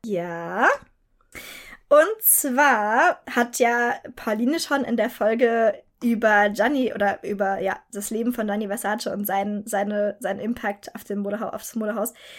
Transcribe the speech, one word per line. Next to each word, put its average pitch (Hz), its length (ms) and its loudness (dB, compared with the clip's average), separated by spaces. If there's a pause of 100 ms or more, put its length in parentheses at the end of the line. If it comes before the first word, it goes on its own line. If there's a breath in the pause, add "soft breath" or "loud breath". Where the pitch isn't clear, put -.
Ja. 175 640 -2 (1200 loud breath)
Und 349 340 6
zwar 262 960 2 (100)
hat 240 280 0
ja 240 360 2 (200)
Pauline 240 460 0
schon - 240 -2
in 233 120 -2
der 226 140 2
Folge 226 720 2 (200)
über 214 480 4
Gianni 240 420 0
oder 202 320 -2
über, 196 360 -2
ja, 190 180 -2 (140)
das 196 180 -8
Leben 226 220 -2
von 226 140 -4
Gianni 208 220 -2
Versace 208 400 -4
und 202 160 -4
sein, 202 420 -2
seine, 208 540 -2
seinen 196 180 -4
Impact 214 560 -6
auf - 80 -14
den 202 180 -6
Modehau-, 202 280 -4
aufs - 260 -12
Modehaus 214 380 -4 (260 loud breath)